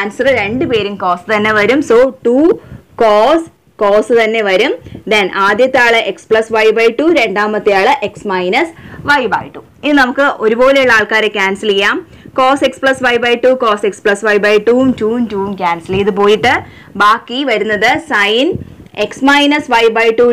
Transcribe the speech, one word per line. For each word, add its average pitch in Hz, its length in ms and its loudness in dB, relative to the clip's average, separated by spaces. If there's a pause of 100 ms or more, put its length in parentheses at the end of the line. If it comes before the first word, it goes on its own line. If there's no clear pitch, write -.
ആൻസർ 214 260 -2 (140)
രണ്ടുപേരും 214 600 -4
കോസ് 180 300 -4
തന്നെ 214 260 0
വരും. 247 300 2
So 226 80 4 (300)
ടു 247 100 2 (640)
cos, 226 400 4 (400)
cos 208 260 2 (140)
തന്നെ 220 280 -2
വരും. 233 220 2 (400)
Then 202 160 0 (200)
ആദ്യത്തെ 254 380 2
ആള് 226 160 2 (140)
x - 160 -20
plus 220 160 0 (160)
y 220 40 4 (120)
by 226 80 4 (100)
ടു, 294 80 2 (160)
രണ്ടാമത്തെ 208 600 0
ആള് - 120 2 (180)
x - 220 -14
minus 196 340 -2 (520)
y 247 40 -2 (120)
by - 180 -6
ടു. 139 80 -20 (220)
ഇനി 294 180 0
നമുക്ക് 262 240 0 (180)
ഒരുപോലെയുള്ള 254 540 2
ആൾക്കാരെ 214 400 -2
ക്യാൻസൽ 196 340 -2
ചെയ്യാം. 202 240 0 (420)
cos 269 300 2
x 262 40 -6 (100)
plus 262 160 0 (120)
y 240 140 0
by 240 80 2 (100)
ടു, 254 80 4 (120)
cos 214 280 -2
x - 140 -12
plus 202 160 0 (100)
y 208 140 2
by 208 100 2 (140)
ടൂവും 254 200 2 (120)
ടൂവും 226 220 -2 (100)
ടൂവും 202 280 -6
ക്യാൻസൽ 170 360 -4
ചെയ്ത് 202 140 0 (100)
പോയിട്ട് 214 340 2 (480)
ബാക്കി 226 360 0 (120)
വരുന്നത് 214 400 0 (220)
sin 220 360 0 (600)
x - 20 -10 (180)
minus 285 360 2 (160)
y 233 40 0 (120)
by 226 120 2 (100)
ടു 240 140 4